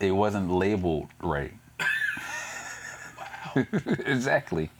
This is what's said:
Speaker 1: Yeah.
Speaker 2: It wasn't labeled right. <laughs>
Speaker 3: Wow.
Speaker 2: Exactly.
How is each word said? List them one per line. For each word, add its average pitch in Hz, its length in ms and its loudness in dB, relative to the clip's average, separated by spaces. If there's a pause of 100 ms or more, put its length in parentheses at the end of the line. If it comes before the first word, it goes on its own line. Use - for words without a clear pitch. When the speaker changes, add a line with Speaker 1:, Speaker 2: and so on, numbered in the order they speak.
Speaker 1:
Yeah. 101 80 4
Speaker 2:
It 92 40 4
wasn't 101 380 4
labeled 90 580 2 (120)
right. 76 320 -2 (260)
<laughs> - 60 -2 (1300)
Speaker 3:
Wow. - 480 -2 (400)
Speaker 2:
Exactly. 135 720 0